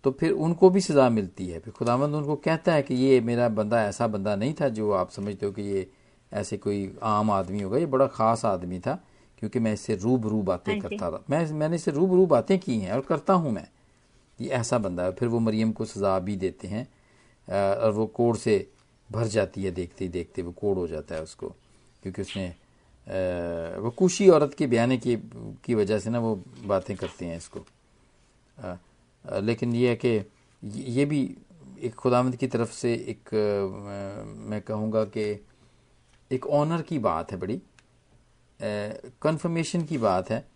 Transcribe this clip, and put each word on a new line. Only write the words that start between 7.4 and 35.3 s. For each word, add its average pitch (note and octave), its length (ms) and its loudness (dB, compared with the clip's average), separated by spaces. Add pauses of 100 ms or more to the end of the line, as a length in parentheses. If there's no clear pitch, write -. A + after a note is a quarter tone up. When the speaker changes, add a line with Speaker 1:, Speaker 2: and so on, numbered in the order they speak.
Speaker 1:
होगा, G2 160 0
ये E3 80 0
बड़ा C3 200 4
ख़ास A2+ 380 2
आदमी F2+ 360 -2
था, C#3+ 240 -4 (340)
क्योंकि A2 200 -4
मैं A2+ 140 2
इससे G#2+ 240 -4
रूबरू A2 460 0
बातें F#2+ 300 -2
Speaker 2:
हाँ G3+ 80 0
जी। F#3+ 80 -8
Speaker 1:
करता G3+ 200 -4
रहा, E3+ 120 -6 (100)
मैं, D#3 220 0
मैंने D#3 240 0
इससे D#3+ 140 -2
रूबरू F3+ 360 4
बातें D#3+ 320 4
की C3 200 -2
हैं F#2+ 140 -4
और B2+ 80 0
करता D3+ 320 0
हूँ D#3+ 200 2
मैं, E2+ 160 -6 (720)
ये A#2+ 80 -6
ऐसा B2 300 0
बंदा F2+ 240 -2
है। F#2 100 0
फिर A#2+ 160 -2
वो A#2 100 0
मरियम A2 340 2
को A2 120 -4
सज़ा G2 340 0
भी G2 180 -4
देते F#2 320 -4
हैं, G#2+ 200 -6 (600)
अ, G2 320 2
और A2+ 120 4
वो A2 140 0
कोढ़ A#2 300 2
से G#2 340 2 (420)
भर A2+ 140 -2
जाती G2+ 380 -2
है, F#2+ 60 0
देखते F2 340 -6
ही F2+ 60 -4
देखते F2 320 -8
वो E2+ 100 -8
कोढ़ G2 240 -2
हो F2 120 -2
जाता D#2 260 -8
है D#2+ 80 -6
उसको, - 260 -12 (540)
क्योंकि F#2+ 200 -8
उसने, F#2+ 240 -6
अ, F2 80 -10 (1200)
वो A2 120 -4
कूशी F#3 380 4
औरत D3 260 4
के D#3 120 -2
बयाने B2 320 2
की, A#2 180 0 (480)
की A#2+ 100 -2
वजह G#2+ 240 2
से G2+ 120 -6
ना A#2+ 80 -2
वो A2 240 -2 (220)
बातें G2 320 -2
करते F2+ 300 -10
हैं E2+ 100 -8
इसको। - 240 -14 (1000)
अ, F2+ 180 -10 (500)
अ, G2 120 -4
लेकिन A#2 360 0
ये B2 140 4
है A#2 80 2
कि B2 120 0
ये, G#2+ 180 2 (380)
ये A#2+ 400 -2
भी D3 320 -2 (440)
एक A#2+ 140 -6
खुदावंद B2 420 2
की C3 100 -2
तरफ A#2 260 -2
से A#2 220 -2
एक, - 400 -8
अ, G2+ 880 -2
मैं G#2+ 380 -10
कहूँगा A2 420 -2
कि G#2 400 -4 (880)